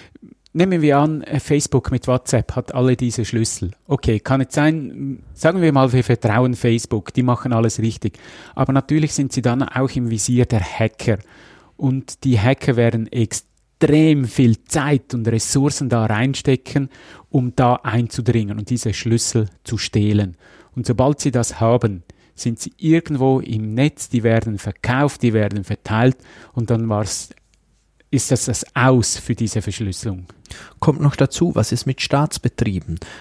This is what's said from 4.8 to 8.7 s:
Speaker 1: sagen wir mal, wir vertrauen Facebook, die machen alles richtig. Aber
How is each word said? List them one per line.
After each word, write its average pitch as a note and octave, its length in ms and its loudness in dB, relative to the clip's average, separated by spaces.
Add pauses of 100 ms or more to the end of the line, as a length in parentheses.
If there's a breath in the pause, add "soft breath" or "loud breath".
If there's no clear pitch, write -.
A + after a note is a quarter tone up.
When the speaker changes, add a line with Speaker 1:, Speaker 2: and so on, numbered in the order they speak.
Speaker 1:
sagen F3 300 2
wir D#3 100 4
mal, C3 180 4
wir B2+ 120 4
vertrauen A#2+ 500 2
Facebook, A#2 600 -2
die B2+ 100 0
machen B2 300 0
alles A2+ 260 0
richtig. A2 400 -4 (340 loud breath)
Aber C3+ 180 0